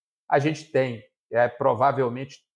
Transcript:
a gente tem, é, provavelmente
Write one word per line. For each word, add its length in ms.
a 100
gente 320
tem, 320
é, 180
provavelmente 960